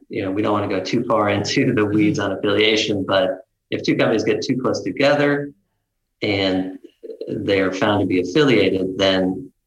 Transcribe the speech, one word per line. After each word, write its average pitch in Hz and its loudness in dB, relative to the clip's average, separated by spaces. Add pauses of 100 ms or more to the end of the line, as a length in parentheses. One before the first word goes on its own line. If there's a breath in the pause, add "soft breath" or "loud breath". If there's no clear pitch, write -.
you 110 -6
know, 95 -4
we 101 -2
don't 107 0
wanna 98 -2
go 95 -4
too - -2
far 107 0
into 120 0
the 104 2
weeds 104 2
on 101 -2
affiliation, 104 0
but 95 0 (260)
if - -6
two 160 0
companies 113 2
get 110 0
too 123 -2
close 120 -2
together 143 0 (720)
and 95 0 (500)
they're 98 0
found 107 0
to 92 0
be 90 0
affiliated, 95 2
then 92 0 (160)